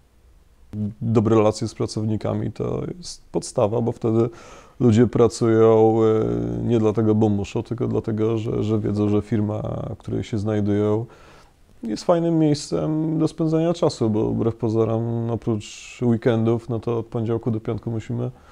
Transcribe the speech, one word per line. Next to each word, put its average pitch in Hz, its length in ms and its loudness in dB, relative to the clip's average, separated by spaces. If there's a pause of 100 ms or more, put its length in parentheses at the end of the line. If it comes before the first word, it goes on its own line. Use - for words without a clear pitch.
(1040)
Dobre 113 340 4
relacje 107 320 2
z - 60 -12
pracownikami 110 800 -4
to - 300 -6 (160)
jest - 240 -16 (100)
podstawa, 120 480 -2
bo 117 120 -2
wtedy 113 360 0 (520)
ludzie 120 260 6
pracują, 113 960 4
e, 117 600 0
nie 113 160 2
dlatego, 107 360 2
bo 107 140 2
muszą, 101 340 -2
tylko 117 260 -6
dlatego, 110 500 -2
że, 117 240 -4
że 107 160 0
wiedzą, 104 300 0
że 104 140 2
firma, 107 400 -2 (320)
w - 40 -16
której 110 260 -6
się 113 140 -6
znajdują, 104 680 0 (760)
jest 226 220 -6
fajnym 170 340 2
miejscem 156 800 0
do 156 100 2
spędzania 160 460 0
czasu, 131 360 0
bo 110 200 0
wbrew 110 260 -2
pozorom, 113 760 -2
oprócz - 720 -6
weekendów, 113 680 2
no 117 120 -4
to 117 180 -4
od 110 80 -6
poniedziałku 113 440 -4
do 110 100 -2
piątku 113 300 -6
musimy 120 400 -6 (220)